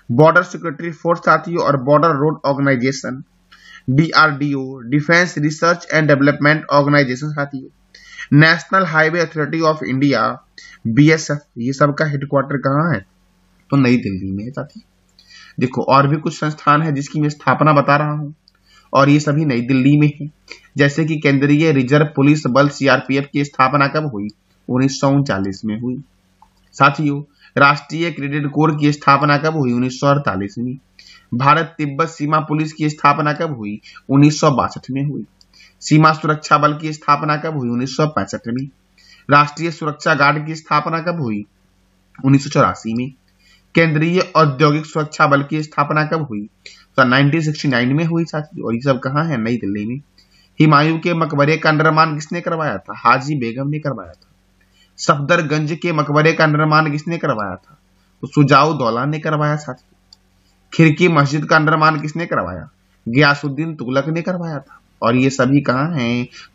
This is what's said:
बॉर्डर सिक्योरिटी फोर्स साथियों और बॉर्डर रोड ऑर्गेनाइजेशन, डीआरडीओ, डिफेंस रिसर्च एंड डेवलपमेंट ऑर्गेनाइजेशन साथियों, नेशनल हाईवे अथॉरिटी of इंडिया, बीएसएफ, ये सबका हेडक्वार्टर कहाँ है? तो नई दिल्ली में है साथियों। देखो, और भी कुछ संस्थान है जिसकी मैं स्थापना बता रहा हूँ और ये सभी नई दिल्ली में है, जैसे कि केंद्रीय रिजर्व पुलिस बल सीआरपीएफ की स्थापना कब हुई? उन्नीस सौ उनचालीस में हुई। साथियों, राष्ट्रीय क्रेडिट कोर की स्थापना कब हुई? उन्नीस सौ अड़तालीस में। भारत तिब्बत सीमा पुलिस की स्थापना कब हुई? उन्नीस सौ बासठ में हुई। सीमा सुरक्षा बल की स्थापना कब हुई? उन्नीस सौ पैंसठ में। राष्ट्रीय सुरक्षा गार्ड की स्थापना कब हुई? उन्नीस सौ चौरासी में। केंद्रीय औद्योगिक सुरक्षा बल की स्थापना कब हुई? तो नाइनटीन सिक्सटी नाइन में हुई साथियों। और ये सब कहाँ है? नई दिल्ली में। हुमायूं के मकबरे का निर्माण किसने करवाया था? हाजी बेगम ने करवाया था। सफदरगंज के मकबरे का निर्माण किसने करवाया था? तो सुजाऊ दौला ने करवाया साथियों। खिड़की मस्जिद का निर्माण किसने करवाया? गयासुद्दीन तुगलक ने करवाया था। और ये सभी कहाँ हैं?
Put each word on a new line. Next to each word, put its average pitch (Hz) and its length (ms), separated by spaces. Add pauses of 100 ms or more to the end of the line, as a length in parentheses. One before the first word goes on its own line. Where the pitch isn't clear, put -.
(100)
बॉर्डर 160 320
सिक्योरिटी 170 500
फोर्स 165 260
साथियों 165 460
और 139 120
बॉर्डर 147 320
रोड 151 360
ऑर्गेनाइजेशन, 135 800 (680)
डीआरडीओ, 139 920
डिफेंस 151 580
रिसर्च 160 540
एंड 156 160
डेवलपमेंट 147 640
ऑर्गेनाइजेशन 143 560
साथियों, 143 400 (680)
नेशनल 165 460
हाईवे 160 360
अथॉरिटी 156 400
of 160 240
इंडिया, 127 600 (420)
बीएसएफ, 147 520 (200)
ये 120 140
सबका 147 320
हेडक्वार्टर 143 520
कहाँ 139 380
है? 98 120 (640)
तो 139 60
नई 127 200
दिल्ली 95 360
में 101 120
है 123 60
साथियों। 143 380 (720)
देखो, 123 220
और 139 260
भी 151 80
कुछ 156 240
संस्थान 151 420
है 160 100
जिसकी 143 280
मैं 147 80
स्थापना 147 440
बता 143 240
रहा 151 160
हूँ 151 220 (600)
और 139 140
ये 147 120
सभी 147 240
नई 123 160
दिल्ली 135 400
में 151 100 (100)
है, 151 100 (460)
जैसे 139 280
कि 156 120
केंद्रीय 147 560
रिजर्व 139 320
पुलिस 147 420
बल 135 220
सीआरपीएफ 135 640
की 143 120
स्थापना 139 420
कब 151 280
हुई? 104 140 (400)
उन्नीस 131 320
सौ 143 80
उनचालीस 98 560
में 107 160
हुई। 127 220 (680)
साथियों, 143 500 (360)
राष्ट्रीय 147 520
क्रेडिट 143 360
कोर 147 340
की 147 120
स्थापना 143 440
कब 156 200
हुई? 131 160
उन्नीस 127 280
सौ 143 60
अड़तालीस 101 520
में। 127 200 (560)
भारत 147 440
तिब्बत 151 300
सीमा 151 300
पुलिस 151 340
की 151 180
स्थापना 151 420
कब 151 240
हुई? 104 240 (280)
उन्नीस 143 320
सौ 156 100
बासठ 107 400
में 139 200
हुई। 123 140 (560)
सीमा 156 320
सुरक्षा 151 460
बल 147 160
की 156 180
स्थापना 151 440
कब 151 220
हुई? 123 100
उन्नीस 123 280
सौ 156 100
पैंसठ 107 420
में। 131 200 (640)
राष्ट्रीय 147 400
सुरक्षा 156 440
गार्ड 147 320
की 160 80
स्थापना 160 440
कब 170 240
हुई? 107 220 (800)
उन्नीस 135 200
सौ - 60
चौरासी 110 440
में। 127 180 (640)
केंद्रीय 165 460
औद्योगिक 151 640
सुरक्षा 156 400
बल 139 160
की 156 200
स्थापना 151 420
कब 160 260
हुई? 104 120 (540)
तो 131 80
नाइनटीन 143 360
सिक्सटी 151 280
नाइन 127 280
में 170 80
हुई 165 200
साथियों। 156 420
और 113 80
ये 117 60
सब 131 180
कहाँ 139 260
है? 160 120
नई 117 200
दिल्ली 104 300
में। 120 100 (640)
हुमायूं 156 380
के 175 160
मकबरे 151 420
का 156 160
निर्माण 156 420
किसने 160 260
करवाया 156 380
था? 101 260
हाजी 131 300
बेगम 127 340
ने 151 100
करवाया 113 340
था। - 140 (680)
सफदरगंज 151 880
के 175 100
मकबरे 151 400
का 160 140
निर्माण 151 440
किसने 165 280
करवाया 107 380
था? - 220 (420)
तो 123 60
सुजाऊ 143 460
दौला 123 320
ने 151 140
करवाया 151 380
साथियों। - 420 (760)
खिड़की 160 340
मस्जिद 147 360
का 160 140
निर्माण 156 420
किसने 165 260
करवाया? 92 420 (400)
गयासुद्दीन 143 640
तुगलक 135 340
ने 165 140
करवाया 170 360
था। - 220 (220)
और 117 140
ये 131 140
सभी 135 300
कहाँ 139 360
हैं? 123 300 (280)